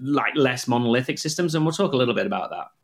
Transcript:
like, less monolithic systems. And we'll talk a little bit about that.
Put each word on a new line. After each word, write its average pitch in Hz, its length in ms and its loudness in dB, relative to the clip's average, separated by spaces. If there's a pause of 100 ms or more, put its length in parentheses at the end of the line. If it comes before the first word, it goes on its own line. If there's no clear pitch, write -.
like, 131 360 -2
less 127 300 2
monolithic 123 520 2
systems. 160 360 -2
And 156 120 2
we'll 160 80 0
talk 196 180 0
a 139 40 0
little 120 180 2
bit 95 100 0
about 92 260 -4
that. - 180 -10 (160)